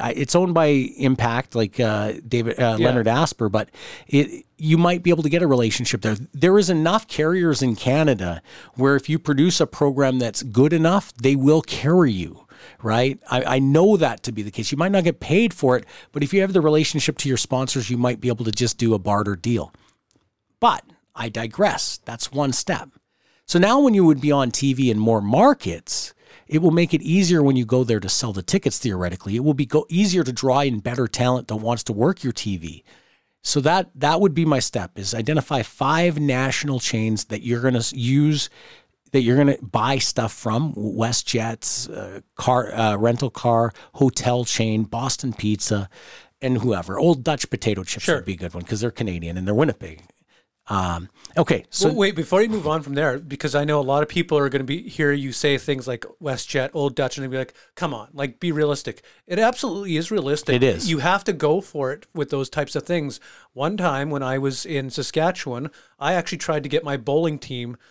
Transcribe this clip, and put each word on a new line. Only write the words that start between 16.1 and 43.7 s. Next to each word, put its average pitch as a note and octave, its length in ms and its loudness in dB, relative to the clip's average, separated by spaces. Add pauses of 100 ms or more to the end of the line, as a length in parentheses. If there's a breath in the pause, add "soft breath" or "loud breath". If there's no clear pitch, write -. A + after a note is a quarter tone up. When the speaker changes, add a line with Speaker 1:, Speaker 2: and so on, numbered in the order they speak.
Speaker 1:
but C#3+ 100 -6
if C#3+ 120 0
you G3 80 4
have F#3+ 100 0
the F3+ 80 4
relationship D3+ 600 2
to C#3 100 -4
your B2+ 80 2
sponsors, B2+ 520 -2
you B2 80 -2
might B2 220 0
be A#2 80 -4
able A#2+ 160 -2
to A2 80 -2
just A2 260 -2
do A2+ 160 2
a G#2 60 2
barter G2+ 380 0
deal. G#2+ 340 -4 (880 soft breath)
But - 240 2 (320)
I A#2 140 -8
digress. A#2 720 -4
That's - 260 -10
one C#3 220 -2
step. - 380 -4 (560)
So - 120 0
now G#3+ 220 6
when C4+ 140 6
you F#3+ 100 6
would D#3 160 6
be D3 140 2
on C3 180 2
T C#3 220 0
V B2+ 180 2
in G#2+ 80 2
more A2 220 4
markets, A#2+ 920 2 (340 soft breath)
it D#3 160 2
will E3 80 6
make E3+ 240 2
it D3+ 80 -2
easier E3+ 400 4
when C#3 120 6
you B2 100 2
go B2+ 180 2
there A2+ 160 0
to F#2+ 100 -6
sell A2 240 -4
the F#2+ 80 -6
tickets, - 380 0
theoretically. F2+ 560 -4
It B2 80 -2
will D3 100 4
be C3+ 140 -2
go-, D3+ 200 2
easier F3+ 360 2
to B2+ 100 -4
draw C3 280 2
in B2+ 180 -2
better B2 280 -2
talent B2 400 0
that A2 100 -4
wants A2 260 -4
to A2+ 100 -6
work B2+ 300 0
your B2+ 100 -2
T G2 240 -4
V. E2 260 -12 (600 soft breath)
So - 180 0
that, F3 340 2
that D3 240 2
would F3+ 140 4
be E3 120 2
my C#3+ 140 2
step, - 380 -6
is G2 160 -8
identify C3+ 480 -2
five D#3 580 0
national C3 600 -2
chains A2 460 -2
that G#2+ 180 -8
you're A#2 180 -2
gonna B2+ 180 2
s-, - 140 -4
use, C#3 560 0 (640 loud breath)
that C3+ 100 4
you're A#2+ 160 4
gonna C#3+ 240 4
buy A#2+ 380 0
stuff A2+ 340 -2
from, A#2+ 400 -4
WestJet's, A2+ 1120 -4
uh, G2 340 -14 (140)
car, B2 380 0
uh, G#2+ 240 0
rental A#2 320 0
car, A#2 420 0 (220 loud breath)